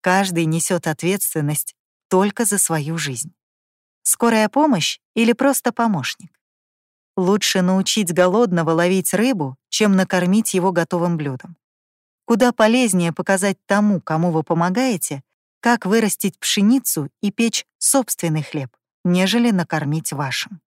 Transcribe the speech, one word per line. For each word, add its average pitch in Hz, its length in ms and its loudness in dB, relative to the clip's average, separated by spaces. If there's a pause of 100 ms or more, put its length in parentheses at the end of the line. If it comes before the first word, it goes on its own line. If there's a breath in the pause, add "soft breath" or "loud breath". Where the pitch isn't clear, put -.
Каждый 185 440 0
несёт 165 440 -2
ответственность 156 880 -4 (320)
только 202 360 0
за 208 140 -2
свою 160 400 -2
жизнь. 143 340 -8 (720)
Скорая 220 460 2
помощь 262 500 0 (160)
или 233 180 2
просто 262 400 0
помощник? 190 640 -4 (800)
Лучше 190 460 0
научить 185 500 0
голодного 180 600 2
ловить 180 420 0
рыбу, 185 420 -2 (120)
чем 208 260 2
накормить 185 600 0
его 185 180 2
готовым 170 440 0
блюдом. 147 400 -8 (680)
Куда 233 280 2
полезнее 214 600 2
показать 190 540 -2
тому, 202 340 2
кому 165 320 -2
вы 160 100 0
помогаете, 175 800 -2 (380)
как 233 260 0
вырастить 208 520 0
пшеницу 202 680 0 (120)
и 202 100 -2
печь - 360 -2 (120)
собственный 165 640 0
хлеб, 139 320 -8 (300)
нежели 190 480 2
накормить 156 600 -2
вашим. 143 540 -8